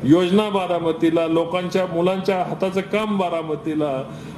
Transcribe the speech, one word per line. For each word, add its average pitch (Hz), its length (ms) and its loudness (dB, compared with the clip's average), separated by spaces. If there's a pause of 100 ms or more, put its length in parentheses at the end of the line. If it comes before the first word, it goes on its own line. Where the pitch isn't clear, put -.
योजना 180 440 4
बारामतीला, 170 760 0
लोकांच्या 175 600 0
मुलांच्या 185 500 0
हाताचं 180 440 -2
काम 208 380 -2
बारामतीला. 156 840 -2 (360)